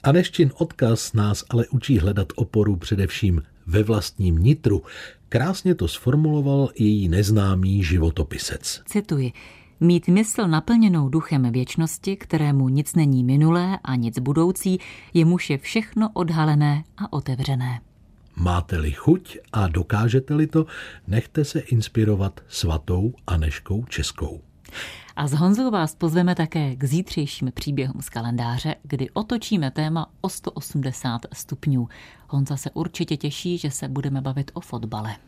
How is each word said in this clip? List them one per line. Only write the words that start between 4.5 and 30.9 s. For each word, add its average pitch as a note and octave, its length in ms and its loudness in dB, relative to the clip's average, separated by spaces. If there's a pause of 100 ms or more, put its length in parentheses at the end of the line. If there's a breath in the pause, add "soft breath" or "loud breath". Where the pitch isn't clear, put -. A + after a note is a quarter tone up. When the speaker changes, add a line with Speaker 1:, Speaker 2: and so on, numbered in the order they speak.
Speaker 1:
Krásně E3+ 460 0
to F2 120 -2
sformuloval C#3 800 2 (100)
její G#2 300 4
neznámý F#2+ 760 2
životopisec. - 1000 -2
Speaker 2:
Cituji: C#3+ 480 -2 (460 loud breath)
"Mít E3+ 280 4
mysl G#3 400 2
naplněnou E3+ 600 4
duchem C3+ 420 0
věčnosti, D#3+ 640 -2
kterému C#3+ 540 0
nic C#3+ 260 0
není C#3 280 4
minulé D#3+ 600 2
a C3 120 -4
nic A#2 240 -2
budoucí, E3+ 600 0 (340 loud breath)
jemuž E3+ 360 4
je D3 80 0
všechno G#3+ 560 -2
odhalené D3+ 680 2 (140)
a G#3 160 -10
otevřené." B2+ 680 -4 (540)
Speaker 1:
Máte-li E2+ 560 0
chuť - 460 0 (160)
a G2+ 140 2
dokážete-li A2+ 800 0
to, D#3+ 180 2 (420 loud breath)
nechte A2+ 380 0
se - 140 -6
inspirovat G#2+ 880 0
svatou F2+ 680 -2 (140)
Aneškou F2 580 -2
Českou. - 560 -8 (720 loud breath)
Speaker 2:
A D3 120 -4
s C3 60 -2
Honzou G#3 380 2
vás E3 240 0
pozveme F3 400 2
také D3+ 400 -2
k C3 80 -4
zítřejším C#3+ 680 -2
příběhům C#3 480 -6
z - 80 -12
kalendáře, A#2+ 720 -4
kdy C#3 260 -6
otočíme G#3+ 600 -2
téma D#3 360 -2 (140)
o F#3+ 80 -4
sto - 220 -8
osmdesát C3 680 -6 (120)